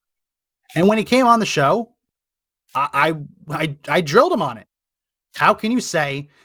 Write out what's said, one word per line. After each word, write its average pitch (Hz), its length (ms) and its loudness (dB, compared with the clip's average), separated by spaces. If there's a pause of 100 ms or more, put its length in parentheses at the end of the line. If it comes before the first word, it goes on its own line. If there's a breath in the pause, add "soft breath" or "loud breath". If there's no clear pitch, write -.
(760)
And 170 100 4
when 220 120 4
he 214 60 -2
came 254 220 2
on 233 140 4
the 196 60 -2
show, 160 480 0 (800)
I, 143 400 0 (340)
I, 156 140 -6
I, 151 140 -4 (120)
I 160 120 0
drilled 214 320 2
him 226 100 -2
on 120 160 -6
it. 95 100 -20 (680)
How 180 200 2
can 220 180 -4
you 247 80 0
say 143 480 -4 (160 soft breath)